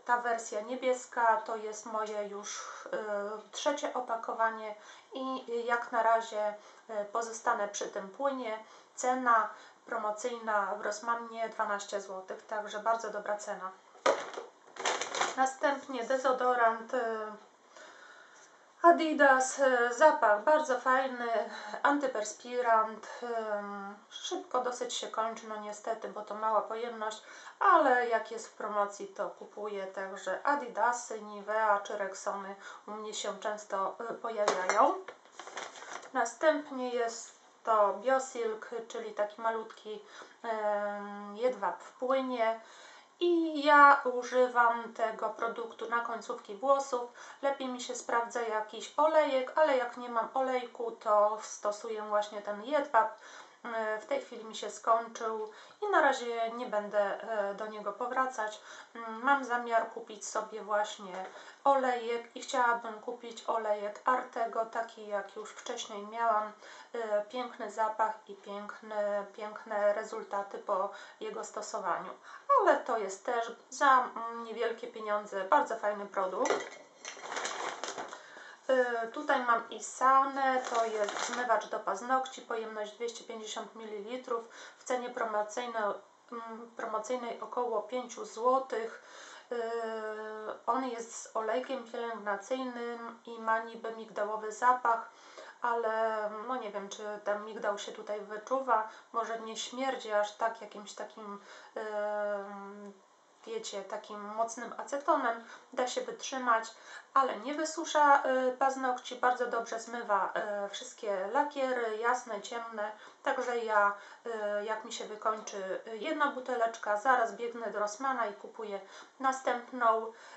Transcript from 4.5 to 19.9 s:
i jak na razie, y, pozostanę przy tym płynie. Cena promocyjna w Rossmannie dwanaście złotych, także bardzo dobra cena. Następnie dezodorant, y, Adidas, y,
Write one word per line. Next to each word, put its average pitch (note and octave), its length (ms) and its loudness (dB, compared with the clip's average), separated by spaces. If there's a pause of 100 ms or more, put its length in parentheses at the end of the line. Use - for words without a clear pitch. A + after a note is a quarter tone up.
i B3+ 540 -4
jak B3 260 0
na A3+ 100 4
razie, G#3+ 520 2 (360)
y, G#3 140 -4
pozostanę A3 640 -2
przy - 200 -6
tym G3 200 -8
płynie. B3+ 500 -2 (360)
Cena B3 540 4 (380)
promocyjna A3 880 -2
w G#3 60 -6
Rossmannie A3+ 680 -4
dwanaście G3+ 520 -4
złotych, F#3+ 460 -10
także G#3 320 -6
bardzo A3 320 0
dobra G#3 260 -4
cena. F#3+ 340 -8 (1700)
Następnie C4 680 0
dezodorant, B3 920 2
y, B3+ 60 2 (1800)
Adidas, C#4+ 760 8
y, B3 360 4